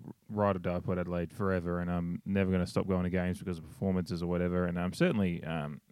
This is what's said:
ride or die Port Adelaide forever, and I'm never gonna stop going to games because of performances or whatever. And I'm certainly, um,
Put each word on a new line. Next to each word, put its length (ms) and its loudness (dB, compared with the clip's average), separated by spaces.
ride 260 2
or 40 -4
die 200 0
Port 180 -2
Adelaide 340 -2
forever, 480 0
and 120 -2
I'm 340 -2
never 260 2
gonna 140 4
stop 220 0
going 160 2
to 60 0
games 300 0
because 200 -6
of 60 -12
performances 580 0
or 40 0
whatever. 380 2
And 140 0
I'm 140 0
certainly, 500 2
um, 380 -4